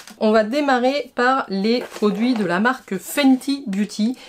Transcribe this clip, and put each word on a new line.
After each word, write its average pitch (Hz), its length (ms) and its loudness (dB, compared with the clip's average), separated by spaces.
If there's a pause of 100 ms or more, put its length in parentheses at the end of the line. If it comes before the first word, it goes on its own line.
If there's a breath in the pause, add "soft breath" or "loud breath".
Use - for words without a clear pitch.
(180)
On 214 140 2
va 220 120 4
démarrer 262 680 0
par 254 340 0
les 214 320 0
produits 214 540 -2
de 214 100 -2
la 170 160 0
marque 226 380 -2
Fenty 277 680 2
Beauty. 208 520 -2 (100)